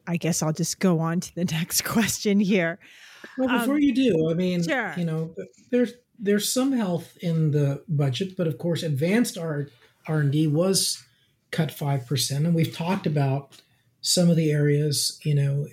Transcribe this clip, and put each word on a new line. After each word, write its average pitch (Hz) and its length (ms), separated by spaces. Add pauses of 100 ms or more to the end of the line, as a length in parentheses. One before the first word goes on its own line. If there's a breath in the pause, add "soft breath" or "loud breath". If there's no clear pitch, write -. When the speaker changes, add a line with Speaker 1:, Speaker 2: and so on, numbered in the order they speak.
Speaker 1:
I 170 120
guess - 240
I'll 156 100
just - 260
go 175 220
on 165 200
to - 140
the 170 100
<laughs> 180 140
next - 260
question 202 540
here. 180 400 (600 loud breath)
Speaker 2:
Well, 254 100
before 247 280
Speaker 1:
Um, 302 40
Speaker 2:
you 285 140
do, 175 360
I 160 40
mean, 180 280
Speaker 1:
Sure. 220 360
Speaker 2:
you 170 80
know, 160 280 (360)
there's, 247 240 (240)
there's 208 340
some 269 200
health 190 500
in 160 300
the 143 360
budget, 151 480
but 175 100
of 156 120
course, 165 240
advanced 175 560
R, 147 300 (380 soft breath)
R 156 140
and 143 100
D 156 160
was 175 560 (480 soft breath)
cut 156 220
five 139 340
percent, 143 400
and 170 80
we've 160 200
talked 190 320
about 143 540 (400 soft breath)
some 175 300
of 160 60
the 156 160
areas, 147 720
you 151 100
know, 143 380